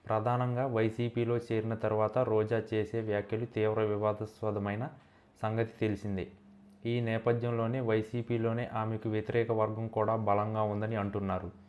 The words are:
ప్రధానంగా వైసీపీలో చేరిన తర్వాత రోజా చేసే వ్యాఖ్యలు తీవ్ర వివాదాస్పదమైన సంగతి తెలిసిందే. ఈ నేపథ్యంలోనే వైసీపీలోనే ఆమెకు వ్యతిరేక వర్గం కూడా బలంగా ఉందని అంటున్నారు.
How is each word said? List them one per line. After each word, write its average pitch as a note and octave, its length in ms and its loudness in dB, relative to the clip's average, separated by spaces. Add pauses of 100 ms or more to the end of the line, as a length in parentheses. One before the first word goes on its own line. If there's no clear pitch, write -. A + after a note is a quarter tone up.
ప్రధానంగా B2 600 0
వైసీపీలో A#2 720 0
చేరిన A2+ 360 -2
తర్వాత G#2+ 500 0
రోజా A2 400 2
చేసే G#2+ 360 -2
వ్యాఖ్యలు G#2+ 440 -2
తీవ్ర G#2+ 380 0
వివాదాస్పదమైన G#2 1040 -2 (560)
సంగతి A2+ 380 -2
తెలిసిందే. G2+ 460 -2 (580)
ఈ A#2+ 180 -2
నేపథ్యంలోనే A#2 800 0
వైసీపీలోనే A2+ 920 0
ఆమెకు A2 360 -2
వ్యతిరేక A2 440 0
వర్గం A2 360 0
కూడా A2 280 2
బలంగా G#2+ 460 2
ఉందని G#2+ 340 0
అంటున్నారు. G2 520 -2 (200)